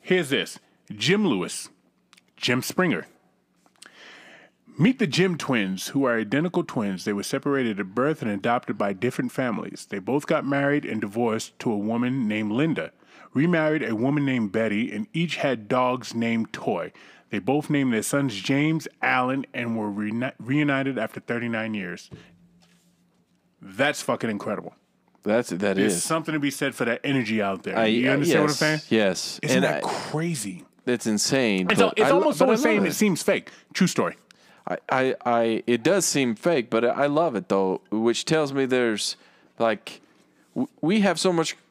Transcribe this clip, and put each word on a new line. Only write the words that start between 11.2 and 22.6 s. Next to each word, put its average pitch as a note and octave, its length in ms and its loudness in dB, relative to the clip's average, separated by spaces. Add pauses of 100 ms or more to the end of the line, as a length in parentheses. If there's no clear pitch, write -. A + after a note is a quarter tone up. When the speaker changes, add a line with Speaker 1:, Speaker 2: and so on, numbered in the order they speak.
Speaker 1:
to B2 100 -2
a G#2 80 0
woman A#2 480 -2
named G#2+ 240 -2
Linda, B2+ 400 0 (440)
remarried D#3 500 2
a A2 100 -2
woman C#3 300 0
named B2 260 0
Betty, A2 420 0
and G#2+ 200 -6
each E3 240 -2
had A#2 320 -2
dogs B2+ 440 0
named A#2 400 -2
Toy. - 380 -4 (400)
They G#2+ 80 -4
both C#3 320 0
named C#3 220 2
their A2 100 0
sons C#3 320 -2
James, C#3+ 540 0 (120)
Alan, B2+ 540 0
and A#2 240 -4
were G#2 120 -4
reuni-, A2 500 -4
reunited C3+ 580 0
after A2 220 -6
thirty-nine A#2 540 -4
years. F2+ 360 -8 (1500)